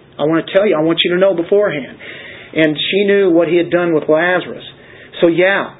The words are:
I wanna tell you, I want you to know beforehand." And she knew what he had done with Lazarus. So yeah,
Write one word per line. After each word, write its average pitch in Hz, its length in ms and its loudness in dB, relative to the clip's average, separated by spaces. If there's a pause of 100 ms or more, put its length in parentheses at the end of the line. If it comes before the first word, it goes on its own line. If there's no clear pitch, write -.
(200)
I 143 60 -2
wanna 160 180 0
tell 190 240 0
you, 175 80 2
I 156 80 0
want 160 220 0
you 175 60 -2
to 180 60 0
know 190 160 2
beforehand." 170 640 -2 (540)
And 156 240 0
she 196 300 -2
knew 196 240 2
what 165 180 4
he 175 100 0
had 170 120 0
done 175 240 0
with 151 160 -2
Lazarus. 156 560 -2 (560)
So 175 60 6
yeah, 175 420 0 (100)